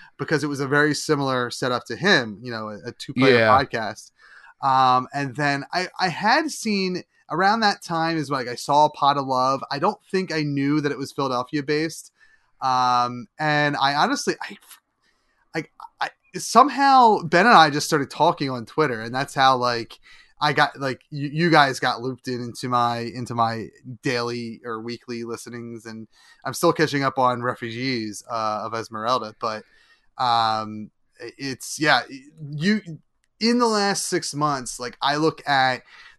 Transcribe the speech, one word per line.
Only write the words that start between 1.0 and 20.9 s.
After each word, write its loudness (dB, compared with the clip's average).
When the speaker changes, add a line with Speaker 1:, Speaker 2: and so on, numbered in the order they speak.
Speaker 1:
setup -4
to -10
him, 2
you -10
know, -8
a, -12
a -6
two-player 4
Speaker 2:
Yeah. 4
Speaker 1:
podcast. 0
Um, 4
and -6
then 0
I, -2
I -2
had 0
seen -4
around 2
that 0
time -2
is, -4
like, -4
I -8
saw 2
Pot 2
of -2
Love. 0
I -4
don't 0
think -2
I -2
knew 0
that -2
it -6
was -8
Philadelphia -2
based. -4
Um, 0
and 0
I 0
honestly, 0
I, -12
like, -8
I, -4
somehow 4
Ben 4
and 8
I 8
just -2
started 0
talking 0
on -6
Twitter, -2
and -8
that's -4
how, 4
like, -2
I 2
got, 2
like, -4